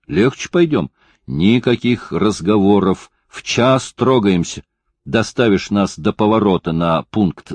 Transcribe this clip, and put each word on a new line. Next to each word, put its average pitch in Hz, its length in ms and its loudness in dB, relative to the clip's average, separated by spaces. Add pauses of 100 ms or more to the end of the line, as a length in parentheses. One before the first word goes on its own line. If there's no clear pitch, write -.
легче - 440 -2
пойдем". 151 400 0 (380)
"Никаких 117 840 0
разговоров. 95 1000 0 (160)
В - 160 -18
час 127 480 0
трогаемся. 101 720 0 (400)
Доставишь 110 680 0
нас 101 260 -2
до 101 160 -2
поворота 104 600 0
на 82 320 -2
пункт - 500 -4